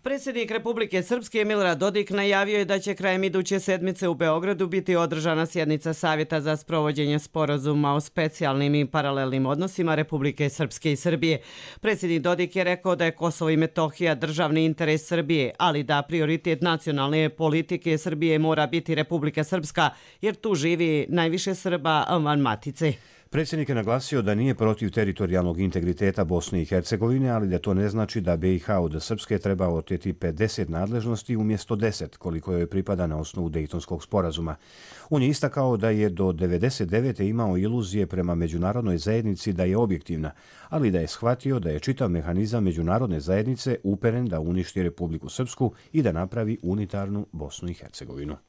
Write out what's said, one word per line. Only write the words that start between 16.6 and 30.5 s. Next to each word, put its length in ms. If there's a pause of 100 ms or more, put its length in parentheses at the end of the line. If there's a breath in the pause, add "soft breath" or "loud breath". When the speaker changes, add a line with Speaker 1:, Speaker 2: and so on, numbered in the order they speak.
Speaker 1:
nacionalne 680
politike 680
Srbije 400
mora 280
biti 280
Republika 500
Srpska, 460 (300 loud breath)
jer 140
tu 200
živi 540
najviše 460
Srba 460
van 400
matice. 520 (380 loud breath)
Speaker 2:
Predsjednik 380
je 60
naglasio 480
da 120
nije 200
protiv 360
teritorijalnog 720
integriteta 640
Bosne 380
i 20
Hercegovine, 680
ali 180
da 100
to 160
ne 140
znači 320
da 160
B 180
I 40
H 220
od 220
Srpske 360
treba 300
oteti 440
pedeset 560